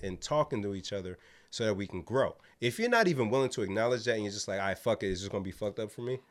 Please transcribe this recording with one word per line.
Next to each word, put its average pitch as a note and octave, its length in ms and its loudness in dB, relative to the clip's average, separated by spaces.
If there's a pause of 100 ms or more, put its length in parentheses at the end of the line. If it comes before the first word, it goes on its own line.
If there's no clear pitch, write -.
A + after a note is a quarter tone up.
and F#2 180 -6
talking D3 420 0
to G2+ 140 -2
each F#2+ 160 -8
other F#2 260 -6 (320)
so - 140 -2
that A2 100 4
we G2 140 -2
can F2+ 140 -6
grow. A#2 340 0 (240)
If A#2+ 180 0
you're A3+ 100 2
not A#3 200 6
even C3 200 4
willing C3 220 4
to A#2+ 120 -2
acknowledge A2 420 2
that A#2 100 2
and A2 80 0
you're G2+ 100 -2
just G2+ 140 -6
like, G2 140 -2
"All G2 80 0
right, F#2+ 100 -2
fuck A2 240 0
it, G2+ 80 0
it's F#2 100 -2
just G2 120 -6
gonna G2+ 100 -2
be F#2+ 80 -6
fucked G#2 300 -6
up G#2+ 100 -6
for - 120 -12
me," B2 180 -4 (100)